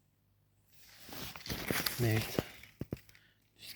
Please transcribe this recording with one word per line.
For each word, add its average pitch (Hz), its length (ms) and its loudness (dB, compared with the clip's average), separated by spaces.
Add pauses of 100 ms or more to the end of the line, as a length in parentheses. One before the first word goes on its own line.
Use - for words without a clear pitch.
(2000)
Дивіться. 110 440 4 (1300)